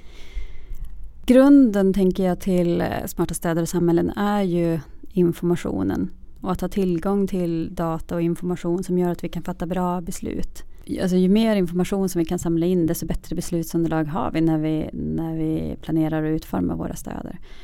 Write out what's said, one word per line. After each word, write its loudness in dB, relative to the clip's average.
Grunden, 8
tänker 2
jag, 0
till, 2
eh, -2
smarta -2
städer 0
och -2
samhällen 2
är 0
ju 0
informationen 0
och -4
att 2
ha 0
tillgång 0
till -2
data -4
och 0
information -2
som 0
gör 2
att -6
vi -6
kan -6
fatta -6
bra -2
beslut. -4
Alltså, 2
ju 6
mer 4
information 0
som 0
vi 2
kan -2
samla 0
in, 2
desto -2
bättre -4
beslutsunderlag 0
har -2
vi 0
när 4
vi, -2
när -4
vi -2
planerar 0
och -2
utformar -4
våra -6
städer. -10